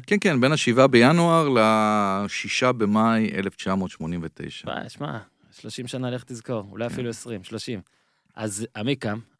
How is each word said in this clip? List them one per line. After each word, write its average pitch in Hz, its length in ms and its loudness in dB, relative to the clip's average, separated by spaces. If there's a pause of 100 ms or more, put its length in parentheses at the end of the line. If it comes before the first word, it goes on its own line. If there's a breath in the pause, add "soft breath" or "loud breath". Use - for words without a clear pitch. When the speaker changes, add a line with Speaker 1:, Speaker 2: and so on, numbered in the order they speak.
Speaker 1:
כן, 208 140 2
כן, 151 200 2
בין 135 120 4
השבעה 131 340 4
בינואר 156 680 6
לשישה 107 1160 2
במאי 110 640 2
אלף 95 200 -4
תשע 95 180 -4
מאות 95 160 -2
שמונים 82 320 -8
ותשע. - 480 -12
Speaker 2:
וואי, - 180 -10
שמע, 143 300 -10 (420)
שלושים 123 260 -12
שנה, 127 240 -6
לך 123 140 -8
תזכור, 113 460 -8
אולי 113 180 -6
Speaker 1:
כן. 117 60 -10
Speaker 2:
אפילו 120 160 -6
עשרים, 113 340 -12
שלושים. 110 360 -10 (560)
אז 107 300 -6 (100)
עמיקם, 113 420 -4 (220)